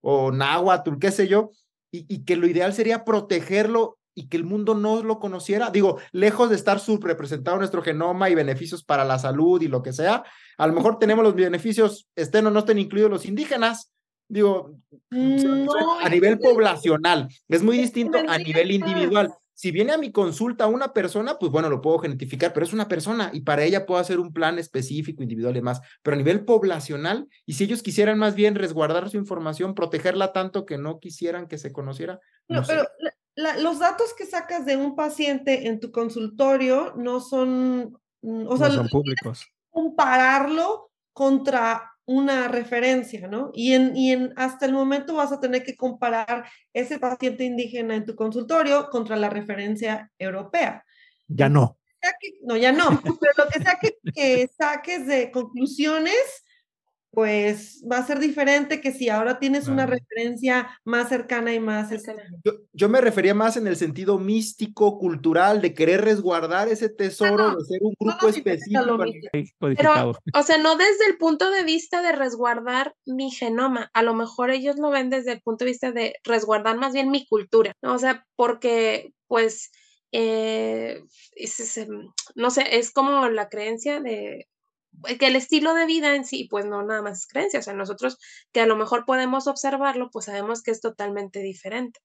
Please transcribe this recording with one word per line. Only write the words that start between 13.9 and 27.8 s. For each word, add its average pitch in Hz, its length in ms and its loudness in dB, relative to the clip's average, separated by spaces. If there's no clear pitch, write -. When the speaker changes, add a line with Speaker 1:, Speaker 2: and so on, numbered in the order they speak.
Speaker 1:
Digo, 190 480 2
Speaker 2:
No, 277 920 2
Speaker 1:
a - 40 -2
Speaker 2:
yo 170 60 2
Speaker 1:
nivel 196 280 6
Speaker 2:
creo 247 120 6
que 240 40 8
Speaker 1:
poblacional, 165 720 2
es 170 160 4
muy 233 120 4
Speaker 2:
es 247 60 2
Speaker 1:
distinto 226 360 0
a - 20 4
Speaker 2:
fundamental. 160 260 0
Speaker 1:
nivel 165 240 2
individual. 190 640 2
Si 185 120 -4
viene 214 220 0
a 320 40 2
mi 277 160 -4
consulta 214 540 0
una 262 260 0
persona, 220 460 -2
pues 160 120 -2
bueno, 156 200 0
lo 131 100 0
puedo 160 180 2
genetificar, 143 540 -4
pero 165 140 -2
es 185 80 -8
una 214 140 -4
persona 202 440 -4
y 156 80 -8
para 147 240 2
ella 190 220 0
puedo 180 120 0
hacer 180 220 -2
un 165 140 -8
plan 165 240 0
específico, 147 640 -8
individual 117 320 -4
y 123 60 -2
demás. 123 200 -4
Pero 147 120 0
a 143 40 -2
nivel 180 260 2
poblacional, 190 840 0
y 151 80 -8
si 196 100 0
ellos 240 180 -4